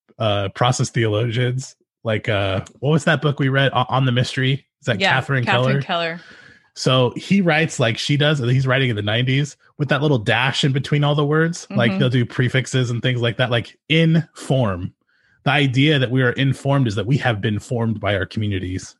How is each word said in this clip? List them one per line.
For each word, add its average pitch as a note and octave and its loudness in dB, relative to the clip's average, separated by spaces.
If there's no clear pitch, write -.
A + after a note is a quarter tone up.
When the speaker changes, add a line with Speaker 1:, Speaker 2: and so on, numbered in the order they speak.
Speaker 1:
uh, G2+ -2
process B2 0
theologians, A#2+ -2
like, A2 -2
uh, G2 0
what C3+ -2
was D#3+ 2
that D#3 2
book D3 0
we C3+ 2
read, C3+ 2
O-, B2 2
On C3+ 2
the B2+ 2
Mystery? C3 -2
Is - -14
that G#3+ 0
Speaker 2:
Yeah, F#3 2
Speaker 1:
Catherine C3 0
Speaker 2:
Catherine C3 0
Speaker 1:
Keller? E3+ -4
Speaker 2:
Keller. - -18
Speaker 1:
So C3 2
he G3 0
writes D#3+ 0
like A2+ 0
she D3 -2
does, D3 2
and A#2+ 0
he's C3 2
writing C3 2
in A2 -2
the G#2 -4
nineties B2+ -2
with D3 -2
that C#3 0
little D3 2
dash A2+ 0
in C#3 2
between C#3+ 0
all D3 2
the D3 2
words. D#3+ 0
Like, A#2 2
Speaker 2:
Mm-hmm. F#3+ -2
Speaker 1:
they'll B2+ 2
do A#2+ 2
prefixes B2+ 0
and A#2 -4
things B2 -2
like A#2 -2
that, B2 0
like, - -4
inform. D3 0
The C3+ 0
idea C#3 2
that A#2+ 0
we C3 0
are B2 2
informed C3+ 0
is G2+ -2
that G2+ -4
we C#3 0
have A2 0
been G#2 -2
formed A2+ -4
by G2+ -2
our F#2+ -2
communities. F#2+ -6